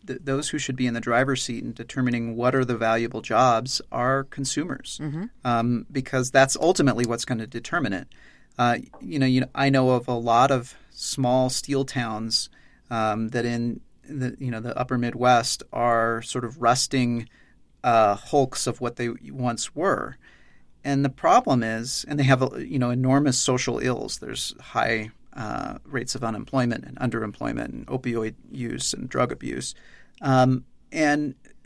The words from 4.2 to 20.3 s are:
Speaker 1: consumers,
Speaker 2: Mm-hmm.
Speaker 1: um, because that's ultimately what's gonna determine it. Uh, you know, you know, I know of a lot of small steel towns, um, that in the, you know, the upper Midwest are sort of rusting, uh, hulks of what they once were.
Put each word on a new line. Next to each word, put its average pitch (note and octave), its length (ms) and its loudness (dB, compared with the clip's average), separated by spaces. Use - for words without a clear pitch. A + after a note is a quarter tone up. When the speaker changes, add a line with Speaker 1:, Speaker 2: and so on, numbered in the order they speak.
Speaker 1:
consumers, - 760 -6
Speaker 2:
Mm-hmm. D#3 220 -6
Speaker 1:
um, A#2+ 460 0
because C3 400 -2
that's C3+ 260 6
ultimately C#3 480 4
what's A#2 200 -2
gonna A2+ 220 -4
determine A#2 460 -4
it. F#2 160 -6
Uh, A#2+ 200 2
you E3+ 180 -6
know, C3+ 80 4
you B2+ 140 4
know, B2+ 140 -2
I C#3 160 2
know C3 200 4
of B2 160 2
a B2 80 0
lot A#2 380 6
of B2+ 220 -2
small B2+ 600 0
steel C3+ 340 -2
towns, A2+ 640 -4
um, A2 400 0
that A#2 140 -2
in A#2+ 360 -4
the, C3 300 -6
you C3 140 -6
know, A2+ 80 -6
the A#2+ 180 -6
upper B2+ 200 -2
Midwest A#2+ 640 4
are A#2 500 0
sort A#2+ 220 -6
of B2 180 -8
rusting, A#2+ 680 0
uh, A2+ 320 6
hulks C3 540 0
of A#2 120 -6
what A#2+ 160 -4
they A#2+ 120 -4
once B2 420 -4
were. C#3+ 420 0